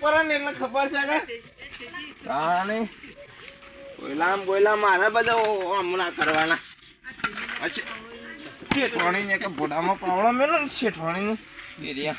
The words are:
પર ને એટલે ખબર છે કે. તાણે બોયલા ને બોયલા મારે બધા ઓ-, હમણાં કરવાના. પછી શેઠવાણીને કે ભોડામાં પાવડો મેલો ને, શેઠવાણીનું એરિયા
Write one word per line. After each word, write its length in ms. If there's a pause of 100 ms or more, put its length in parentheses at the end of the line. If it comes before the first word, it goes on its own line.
પર 220
ને 120
એટલે 180
ખબર 360
છે 200
કે. 80 (1080)
તાણે 520 (1200)
બોયલા 360
ને 100
બોયલા 300
મારે 340
બધા 240
ઓ-, 460
હમણાં 320
કરવાના. 500 (960)
પછી 240 (920)
શેઠવાણીને 640
કે 100
ભોડામાં 520
પાવડો 320
મેલો 260
ને, 100
શેઠવાણીનું 720 (460)
એરિયા 360